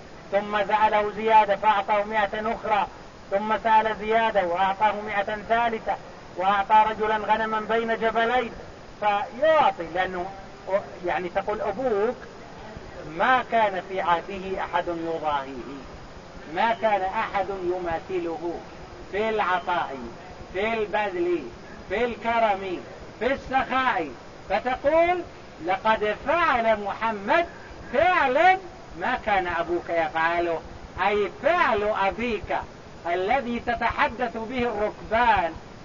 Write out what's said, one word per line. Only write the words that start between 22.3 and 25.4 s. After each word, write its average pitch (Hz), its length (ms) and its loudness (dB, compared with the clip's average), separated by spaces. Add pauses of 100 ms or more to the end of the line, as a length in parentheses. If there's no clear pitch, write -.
في 247 140 2
السخاء، 247 760 0 (380)
فتقول: 294 760 2 (440)